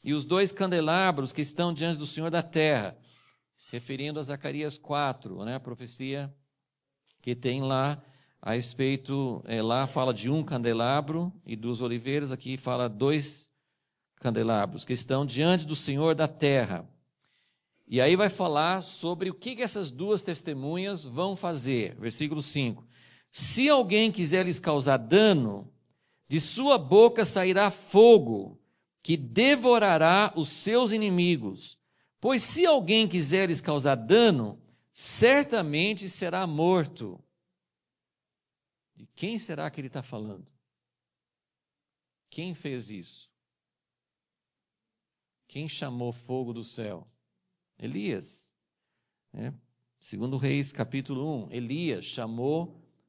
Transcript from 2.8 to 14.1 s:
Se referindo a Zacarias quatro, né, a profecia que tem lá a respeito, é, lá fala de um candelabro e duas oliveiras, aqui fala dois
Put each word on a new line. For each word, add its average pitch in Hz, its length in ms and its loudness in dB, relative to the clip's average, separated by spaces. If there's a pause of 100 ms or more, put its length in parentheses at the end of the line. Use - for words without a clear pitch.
Se - 160 -20
referindo 139 480 -8
a - 20 -8
Zacarias 143 540 -8
quatro, 127 720 -6
né, 120 80 -6
a 135 60 -8
profecia 131 680 -10 (920)
que 123 120 -4
tem 127 280 -4
lá 135 420 -2 (360)
a 107 120 -6
respeito, 135 960 -4
é, 113 140 -4
lá 117 280 0
fala 131 260 -2
de 107 160 -4
um 156 140 0
candelabro 143 880 -2 (120)
e - 120 -10
duas 113 240 -6
oliveiras, 127 500 -4
aqui 131 260 -8
fala 123 320 -4
dois 139 640 -2 (680)